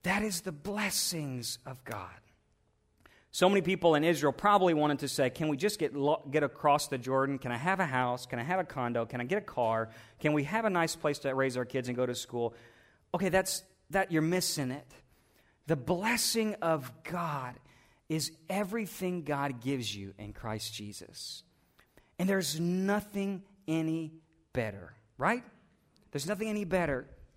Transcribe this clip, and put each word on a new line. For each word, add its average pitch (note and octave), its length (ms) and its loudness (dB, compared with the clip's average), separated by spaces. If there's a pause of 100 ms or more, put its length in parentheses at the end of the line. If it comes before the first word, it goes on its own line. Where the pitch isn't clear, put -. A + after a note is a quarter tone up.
That G3 180 2
is G3 180 -4
the F#3 120 -8
blessings D3+ 1120 -4
of C3 180 -14
God. G2+ 300 -8 (1160)
So F3+ 160 4
many G3 120 6
people E3+ 360 4
in D3 80 4
Israel D3+ 280 4
probably F#3+ 420 6
wanted D3+ 260 2
to C#3+ 80 -4
say, C3 220 2
"Can D#3 180 -2
we D3 80 0
just G3+ 220 -2
get C#3 160 -2
lo-, C#3+ 360 2
get D3 120 2
across D3 460 2
the C3+ 80 -4
Jordan? C3+ 420 0
Can B2+ 140 -4
I A#2+ 40 -2
have F3+ 240 0
a F3+ 60 2
house? B2+ 380 0
Can - 140 -6
I A#2 60 -4
have F3+ 160 0
a F3 40 0
condo? A#2+ 400 -2
Can A#2+ 160 -6
I A#2+ 40 -2
get E3 140 0
a G#3 40 -4
car? A2+ 480 0 (300)
Can D3+ 120 2
we D3 120 2
have G#3+ 200 -2
a G#3+ 60 2
nice E3+ 260 2
place D3 240 0
to C3+ 140 -2
raise C3 220 2
our B2 80 0
kids B2 240 -2
and B2 80 -2
go B2+ 100 2
to B2 80 0
school?" A#2 400 -4 (600)
Okay, F#3 140 2
that's, F#3 340 2 (280)
that, F#3+ 200 2
you're D#3 120 4
missing D#3 480 2
it. C#3 200 -10 (760)
The D#3+ 100 2
blessing G#3 840 0
of D#3 280 0 (140)
God D3 500 -6 (540)
is D#3 240 -2 (160)
everything F#3 760 -2
God C#3 380 -2
gives A#2+ 340 -4
you G2 240 -10
in G#2 140 -10
Christ A2 420 -6
Jesus. - 680 -12 (760)
And F#3 100 2
there's E3+ 300 0
nothing G3 840 0 (240)
any D#3+ 460 0 (400)
better, G2+ 420 -6 (240)
right? A3+ 260 2 (680)
There's C#3 160 -4
nothing G#3 220 -2
any G#3 160 -2
better. D#3+ 420 0 (300)